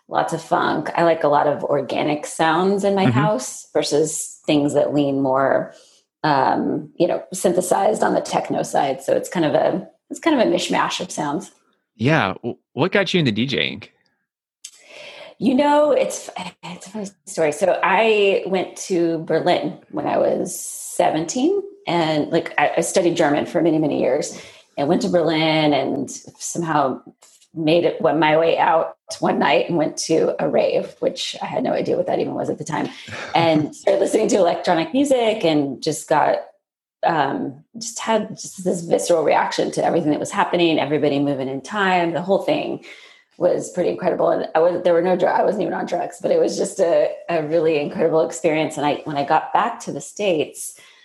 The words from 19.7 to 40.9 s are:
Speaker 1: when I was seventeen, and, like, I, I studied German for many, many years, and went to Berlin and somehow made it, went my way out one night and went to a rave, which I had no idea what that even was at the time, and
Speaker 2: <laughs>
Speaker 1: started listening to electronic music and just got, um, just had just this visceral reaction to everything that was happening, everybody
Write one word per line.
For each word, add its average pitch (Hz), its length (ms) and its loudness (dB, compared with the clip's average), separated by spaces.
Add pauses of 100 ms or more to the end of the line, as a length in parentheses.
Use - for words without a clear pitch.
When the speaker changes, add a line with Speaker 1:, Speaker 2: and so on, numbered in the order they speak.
Speaker 1:
when - 160 -4
I - 100 0
was - 420 -2
seventeen, 254 1000 -2 (240)
and, 156 460 0
like, 165 260 0
I, 147 200 4
I - 20 2
studied 170 360 2
German 143 300 2
for 170 160 -2
many, 160 160 4
many 139 220 0
years, 139 420 -2 (340)
and 143 120 -2
went 180 140 2
to 202 60 0
Berlin 156 640 2
and 139 380 -2
somehow 151 880 -4 (540)
made 160 300 2
it, - 160 0
went 151 180 2
my 156 200 4
way 165 180 2
out 160 400 0 (220)
one 160 200 0
night 147 300 2
and 170 80 -2
went 151 220 0
to - 440 0
a 160 60 0
rave, - 520 0
which - 420 -4
I - 20 -8
had - 180 -4
no - 120 -2
idea - 240 -2
what - 80 -2
that 175 120 -2
even - 140 -4
was - 160 -6
at - 80 -2
the 151 80 -10
time, - 240 -6 (460)
and 156 420 2
Speaker 2:
<laughs> - 0 -
Speaker 1:
started 196 240 2
listening 208 280 0
to - 80 2
electronic 175 580 2
music 247 500 2
and 147 380 0
just - 260 -4
got, 147 300 2 (640)
um, 143 600 -2 (140)
just - 220 -12
had 220 320 -2
just - 340 -14
this 180 160 -2
visceral 170 420 2
reaction - 500 0
to 151 120 -2
everything 151 280 2
that 143 80 0
was - 100 -6
happening, 170 480 2
everybody 143 400 0